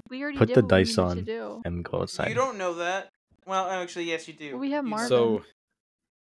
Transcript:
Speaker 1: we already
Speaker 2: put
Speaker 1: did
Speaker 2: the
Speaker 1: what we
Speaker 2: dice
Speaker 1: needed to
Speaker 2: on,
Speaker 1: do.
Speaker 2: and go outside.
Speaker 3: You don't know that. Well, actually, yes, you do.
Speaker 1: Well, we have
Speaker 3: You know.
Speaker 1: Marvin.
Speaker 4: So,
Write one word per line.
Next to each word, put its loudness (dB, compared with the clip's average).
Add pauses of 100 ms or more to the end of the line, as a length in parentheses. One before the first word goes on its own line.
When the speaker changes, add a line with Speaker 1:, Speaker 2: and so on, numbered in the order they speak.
Speaker 1:
we -8
already -4
Speaker 2:
put 6
Speaker 1:
did -2
Speaker 2:
the 12
Speaker 1:
what -2
we 8
Speaker 2:
dice 2
Speaker 1:
needed 2
to -6
Speaker 2:
on, -10
Speaker 1:
do. -14
Speaker 2:
and -6
go -2
outside. -4
Speaker 3:
You -4
don't -2
know -2
that. -4 (360)
Well, -2
actually, -4
yes, -4
you -14
do. -12
Speaker 1:
Well, -6
we -4
have -2
Speaker 3:
You -4
know. -2
Speaker 1:
Marvin. -2
Speaker 4:
So, 4 (840)